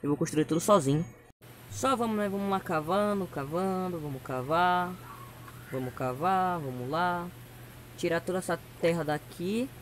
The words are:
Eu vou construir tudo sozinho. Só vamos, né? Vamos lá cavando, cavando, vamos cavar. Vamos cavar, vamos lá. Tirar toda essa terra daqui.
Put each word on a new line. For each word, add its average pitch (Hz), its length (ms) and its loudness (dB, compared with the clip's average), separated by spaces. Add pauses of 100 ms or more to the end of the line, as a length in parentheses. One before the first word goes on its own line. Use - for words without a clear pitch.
Eu 143 80 0
vou 147 60 4
construir 156 280 2
tudo 156 160 2
sozinho. 156 440 6 (680)
Só 262 260 2
vamos, 220 220 0
né? 208 100 2
Vamos 196 220 0
lá 190 100 2
cavando, 190 640 0
cavando, 180 720 -2
vamos 143 240 -6
cavar. 175 680 2 (800)
Vamos 131 220 -4
cavar, 156 680 2
vamos 127 300 -6
lá. 175 360 0 (680)
Tirar 170 240 0
toda 185 180 -2
essa 175 220 -2 (180)
terra 170 240 4
daqui. 175 680 -2 (120)